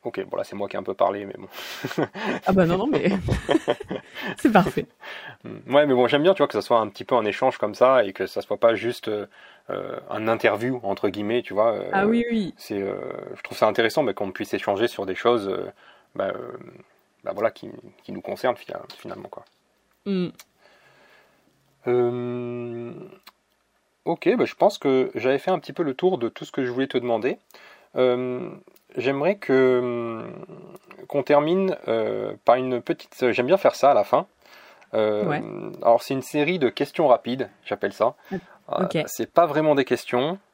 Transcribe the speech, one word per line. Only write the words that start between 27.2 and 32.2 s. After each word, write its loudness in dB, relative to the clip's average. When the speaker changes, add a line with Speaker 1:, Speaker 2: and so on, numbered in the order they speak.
Speaker 1:
Euh, 0
j'aimerais 0
que, 4
hum, -8
qu'on -2
termine, 2
euh, -2